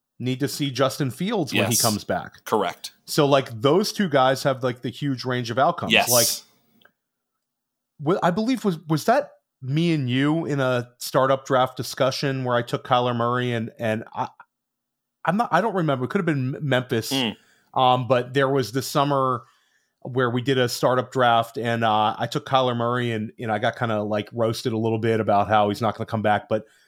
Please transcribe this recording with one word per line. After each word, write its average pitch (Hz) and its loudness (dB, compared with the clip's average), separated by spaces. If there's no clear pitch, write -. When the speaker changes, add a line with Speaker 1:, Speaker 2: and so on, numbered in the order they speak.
Speaker 1:
need 127 -4
to 139 -2
see 139 -4
Justin 131 -2
Fields 185 -4
when 196 2
he 139 -2
Speaker 2:
Yes. 110 0
Speaker 1:
comes 104 0
back. - -8
Speaker 2:
Correct. 95 -2
Speaker 1:
So, 147 2
like, 131 2
those 160 2
two 196 -2
guys 135 2
have, 131 -2
like, 123 -4
the 135 -6
huge 131 -6
range 123 -4
of 117 -2
outcomes. 135 0
Speaker 2:
Yes. 104 4
Speaker 1:
Like, 123 4
wa-, 165 0
I 170 4
believe 220 -2
was, 175 0
was 156 0
that 285 2
me 156 0
and 131 -2
you 147 2
in 139 -2
a 127 0
startup 135 2
draft 127 2
discussion 131 -2
where 123 0
I 117 2
took - -6
Kyler 123 2
Murray 120 0
and, 117 -4
and 113 -2
I, 120 -6
I'm 175 0
not, 233 -2
I 165 4
don't 208 -2
remember. 143 0
It 123 -6
could 196 -2
have 165 0
been 139 -2
M-, 151 -6
Memphis. 123 0
Speaker 2:
Mm. 120 -2
Speaker 1:
Um, 127 2
but 127 0
there 139 2
was 131 0
this 131 -4
summer 135 0
where 127 -2
we 123 -2
did 131 0
a 120 2
startup 123 0
draft 117 2
and, 117 -2
uh, 107 2
I 120 -4
took 143 -6
Kyler 127 2
Murray 120 -2
and, 110 -6
and 110 -4
I 104 -2
got 113 -2
kinda, 110 0
like, 107 -4
roasted 117 -2
a 110 -2
little 113 0
bit 113 0
about 101 2
how 104 4
he's 104 -4
not 110 0
gonna 113 -8
come 107 -4
back. 104 0
But - -2